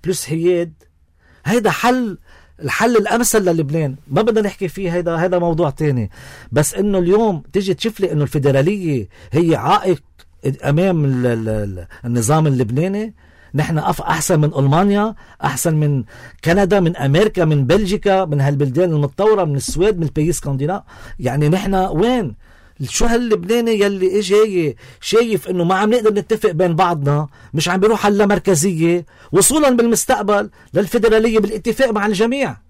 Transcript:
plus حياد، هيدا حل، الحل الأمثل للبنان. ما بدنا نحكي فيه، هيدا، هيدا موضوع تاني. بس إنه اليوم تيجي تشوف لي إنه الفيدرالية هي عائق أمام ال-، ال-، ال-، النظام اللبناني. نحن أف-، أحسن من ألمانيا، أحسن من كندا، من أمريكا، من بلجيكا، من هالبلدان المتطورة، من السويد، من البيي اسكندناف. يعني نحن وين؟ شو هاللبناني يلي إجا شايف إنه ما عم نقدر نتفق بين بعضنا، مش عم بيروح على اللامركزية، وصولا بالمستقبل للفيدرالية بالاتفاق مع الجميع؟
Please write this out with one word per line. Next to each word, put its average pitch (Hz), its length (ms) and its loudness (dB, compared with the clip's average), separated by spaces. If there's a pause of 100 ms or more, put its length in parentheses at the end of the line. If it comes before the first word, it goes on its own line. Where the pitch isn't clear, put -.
plus 175 220 -4
حياد، 170 480 -2 (720)
هيدا 208 240 0
حل، 233 480 0 (460)
الحل 226 340 0
الأمثل 214 440 2
للبنان. 160 540 -2 (120)
ما 147 140 0
بدنا 220 200 0
نحكي 196 260 -4
فيه، 175 260 -6
هيدا، 170 220 -2
هيدا 180 240 0
موضوع 170 300 0
تاني. 131 420 -2 (400)
بس - 220 0
إنه 196 260 0
اليوم 185 440 2 (100)
تيجي 190 200 0
تشوف 220 260 -4
لي 190 120 -2
إنه 151 120 0
الفيدرالية 143 840 0 (240)
هي 165 240 2
عائق 170 460 0 (640)
أمام 156 420 0
ال-، 127 200 0
ال-، 113 240 -2
ال-، 101 380 -6 (180)
النظام 123 420 0
اللبناني. 156 680 -2 (420)
نحن 151 240 -2
أف-، - 220 -4
أحسن 160 380 -2
من 151 180 2
ألمانيا، 202 580 2 (280)
أحسن 147 320 -2
من 147 280 0 (420)
كندا، 196 340 2
من 170 180 0
أمريكا، 170 480 2
من 147 200 2
بلجيكا، 190 600 2
من 147 160 -2
هالبلدان 143 500 0
المتطورة، 185 520 2
من 147 120 -2
السويد، 180 420 0
من 165 60 -2
البيي 156 260 -2
اسكندناف. 147 520 -4 (380)
يعني 139 300 0
نحن 190 260 0
وين؟ 185 600 0 (480)
شو 202 220 -2
هاللبناني 226 760 0
يلي 196 400 0
إجا 190 540 2 (280)
شايف 220 480 0
إنه 180 140 0
ما 185 120 2
عم 208 140 0
نقدر 220 240 2
نتفق 208 380 -2
بين 170 240 0
بعضنا، 147 520 0 (260)
مش 160 160 -2
عم 185 100 0
بيروح 214 260 2
على 208 80 4
اللامركزية، 175 920 0 (260)
وصولا 262 380 4
بالمستقبل 214 800 0 (240)
للفيدرالية 220 640 2
بالاتفاق 220 500 -2
مع 208 160 -2
الجميع؟ 214 520 -2 (120)